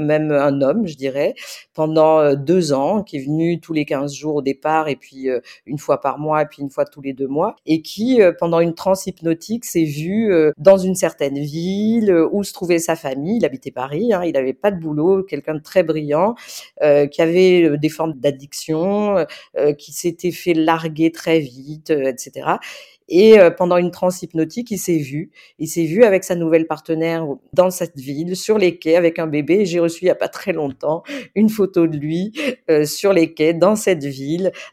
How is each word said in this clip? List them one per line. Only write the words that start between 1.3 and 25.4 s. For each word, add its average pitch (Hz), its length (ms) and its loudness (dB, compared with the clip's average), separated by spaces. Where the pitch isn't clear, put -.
pendant, 156 460 2
euh, 147 160 4
deux 151 380 0
ans, 156 320 0
qui - 140 -10
est 135 60 -10
venu 160 360 -2
tous - 120 -12
les 151 120 -2
quinze 143 280 -4
jours 147 240 -6
au 143 60 -4
départ, 156 460 -2
et 135 80 -4
puis, 135 320 -10
euh, 127 120 -2
une 147 120 -8
fois 139 220 -2
par 135 180 -4
mois, 151 240 0
et 147 40 -2
puis 143 160 -14
une 139 80 -8
fois 143 160 -2
tous - 160 -20
les 135 100 -8
deux 135 160 -6
mois, 165 260 -2
et 156 160 0
qui, 233 380 0
euh, 180 160 6
pendant 170 220 0
une 170 160 0
transe 190 320 -4
hypnotique, 165 580 -6
s'est 165 200 -2
vu, 180 480 -2
euh, 160 240 4
dans 190 220 6
une 185 160 -2
certaine 147 440 -4
ville, 196 720 -2
euh, 165 220 4
où 202 100 -2
se 165 120 -8
trouvait 175 240 0
sa 165 180 -2
famille. 143 400 -4
Il 214 80 0
habitait 131 260 -6
Paris, 147 420 -4
hein, 180 120 0
il 156 120 -2
avait 131 180 0
pas 208 160 -2
de 185 100 -8
boulot, 160 420 0
quelqu'un 156 320 -8
de 151 80 -8
très 185 220 0
brillant, 156 500 0
euh, 147 240 6
qui 143 160 -2
avait, 180 400 4
euh, 151 140 4
des 151 140 -2
formes 160 240 -4
d'addiction, 160 1040 -2
euh, 165 60 0
euh, 147 160 2
qui - 180 -20
s'était 170 400 -4
fait 170 220 -2
larguer 160 580 0
très 165 260 0
vite, 143 520 -8
euh, 135 220 0
et - 40 -6
cetera. 139 420 -6
Et, 214 300 8
euh, 170 140 8
pendant 180 240 0
une 180 160 0
transe 180 300 -2
hypnotique, 165 500 -6
il 190 60 -6
s'est 175 200 -2
vu. 147 320 -6